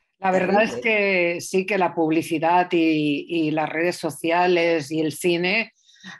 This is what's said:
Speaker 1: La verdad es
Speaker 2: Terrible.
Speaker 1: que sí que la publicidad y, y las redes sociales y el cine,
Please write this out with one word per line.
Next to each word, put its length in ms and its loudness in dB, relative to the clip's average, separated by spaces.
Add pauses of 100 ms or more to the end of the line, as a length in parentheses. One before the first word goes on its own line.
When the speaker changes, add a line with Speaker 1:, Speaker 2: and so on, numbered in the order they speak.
(180)
Speaker 1:
La 140 0
verdad 320 2
es 160 -4
Speaker 2:
Terrible. 540 0
Speaker 1:
que 60 -8
sí 240 -2
que 140 -2
la 160 0
publicidad 800 2
y, 560 2
y 240 -2
las 160 -2
redes 280 -2
sociales 960 0
y 100 -2
el 120 -2
cine, 600 -2 (460)